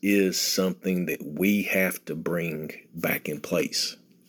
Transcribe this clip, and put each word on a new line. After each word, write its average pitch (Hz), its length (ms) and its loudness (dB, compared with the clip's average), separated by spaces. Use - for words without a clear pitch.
is 98 400 4
something 92 640 0
that - 180 -4
we 95 400 2
have 95 420 0
to 78 100 -6
bring 80 560 -4
back 82 340 -2
in 73 100 -4
place. - 580 -2